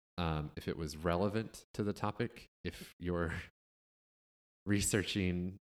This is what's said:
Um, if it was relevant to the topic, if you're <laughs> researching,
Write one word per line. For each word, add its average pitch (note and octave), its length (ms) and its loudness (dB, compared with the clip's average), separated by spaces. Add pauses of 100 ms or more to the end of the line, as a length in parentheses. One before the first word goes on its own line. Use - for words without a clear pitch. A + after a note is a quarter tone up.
(180)
Um, D#2 380 0
if - 140 -6
it - 80 -4
was D#2 200 -4
relevant F#2 760 0
to A2 100 -2
the G2+ 100 0
topic, - 560 -4 (140)
if - 360 -10
you're E2+ 340 0
<laughs> - 1300 -16
researching, F#2+ 920 2 (120)